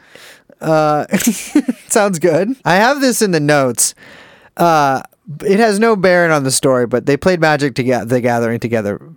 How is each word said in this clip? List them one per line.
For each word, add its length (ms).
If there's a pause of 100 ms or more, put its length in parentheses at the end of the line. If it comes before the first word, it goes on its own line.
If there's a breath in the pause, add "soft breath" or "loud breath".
(600 loud breath)
Uh, 480
<laughs> 800
sounds 320
good. 360 (100)
I 100
have 260
this 200
in 100
the 80
notes. 540 (640 loud breath)
Uh, 440 (440)
it 140
has 200
no 160
bearing 360
on 120
the 80
story, 360
but 180
they 100
played 240
Magic 360
toge-, 340
the 120
Gathering 380
together 400 (180)